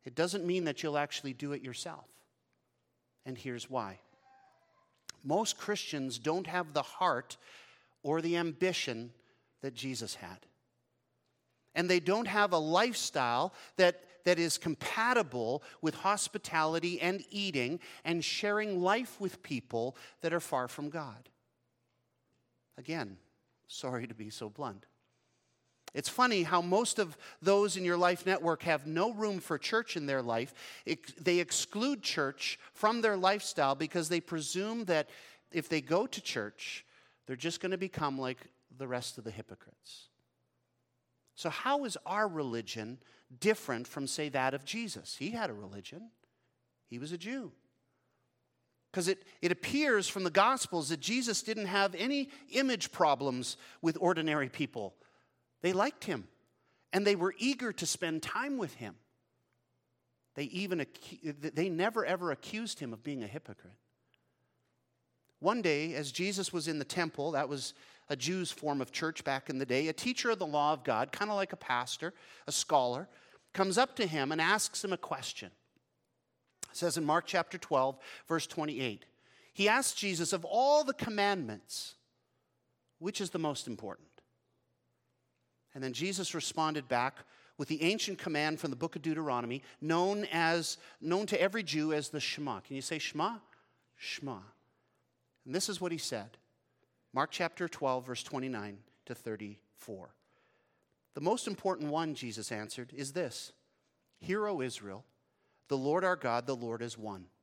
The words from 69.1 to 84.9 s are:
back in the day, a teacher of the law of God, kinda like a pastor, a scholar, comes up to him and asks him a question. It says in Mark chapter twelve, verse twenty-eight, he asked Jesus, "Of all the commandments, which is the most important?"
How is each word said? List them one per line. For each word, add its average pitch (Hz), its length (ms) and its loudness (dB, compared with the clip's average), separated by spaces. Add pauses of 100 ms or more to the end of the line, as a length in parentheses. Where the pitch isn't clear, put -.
back 135 260 -2
in 131 100 -2
the 135 60 0
day, 131 240 2
a 151 40 -2
teacher - 360 -2
of 220 100 2
the 185 60 0
law 147 280 4
of 135 100 -4
God, 123 280 2
kinda 208 220 -2
like 196 200 0
a 180 40 -12
pastor, 127 560 -2 (340)
a 151 40 -6
scholar, 127 580 2 (440)
comes 190 240 2
up 254 200 4
to 214 100 2
him 151 240 0
and 156 80 0
asks 190 440 2
him 190 100 0
a 170 40 -2
question. 131 540 -8 (1200)
It - 80 -12
says 170 200 2
in 160 80 0
Mark 156 200 4
chapter 180 320 -2
twelve, 135 400 2 (300)
verse 160 180 0
twenty-eight, 131 600 -4 (480)
he 196 140 4
asked 247 300 4
Jesus, 175 360 -2
"Of 175 120 -2
all 262 380 6
the 269 100 -2
commandments, 196 1000 -2 (1040)
which 196 200 -4
is 190 120 -2
the 180 80 -2
most 147 280 -2
important?" 101 400 -10 (1700)